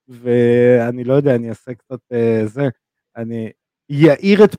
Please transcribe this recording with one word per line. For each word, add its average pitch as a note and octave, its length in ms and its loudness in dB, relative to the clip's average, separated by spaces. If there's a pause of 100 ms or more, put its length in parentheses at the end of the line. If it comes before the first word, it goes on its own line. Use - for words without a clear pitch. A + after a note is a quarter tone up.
ואני A#2+ 960 0
לא B2+ 100 0
יודע, C#3+ 200 2
אני A#2 140 -6
אעשה A#2 260 -14
קצת, - 240 -18 (140)
אה, A2+ 320 -2
זה, B2+ 240 -6 (480)
אני A2+ 340 -12 (400)
יאיר D#3+ 540 4
את G3 140 0